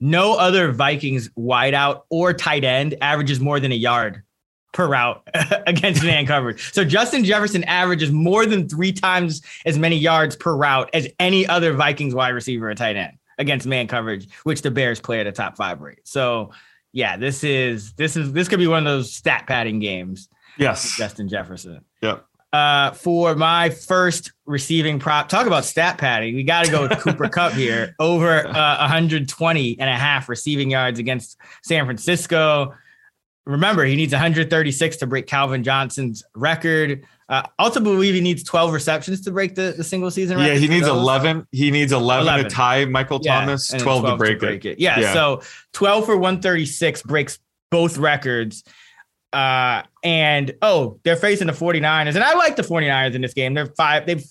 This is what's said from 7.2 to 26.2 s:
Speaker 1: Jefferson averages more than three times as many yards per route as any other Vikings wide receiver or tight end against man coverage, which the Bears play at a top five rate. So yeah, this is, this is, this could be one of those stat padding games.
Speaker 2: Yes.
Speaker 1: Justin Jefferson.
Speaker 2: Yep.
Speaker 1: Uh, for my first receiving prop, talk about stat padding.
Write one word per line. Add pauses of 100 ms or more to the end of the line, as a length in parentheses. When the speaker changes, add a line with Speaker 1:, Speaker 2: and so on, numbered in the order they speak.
Speaker 1:
Jefferson
averages
more
than
three
times (240)
as
many
yards
per
route
as (100)
any
other
Vikings
wide
receiver
or
tight
end (220)
against
man
coverage, (160)
which
the
Bears
play
at
a
top
five
rate.
So (420)
yeah,
this
is,
this
is,
this
could
be
one
of
those
stat
padding
games. (300)
Speaker 2:
Yes.
Speaker 1:
Justin
Jefferson. (200)
Speaker 2:
Yep. (280)
Speaker 1:
Uh,
for
my
first (140)
receiving
prop,
talk
about
stat
padding.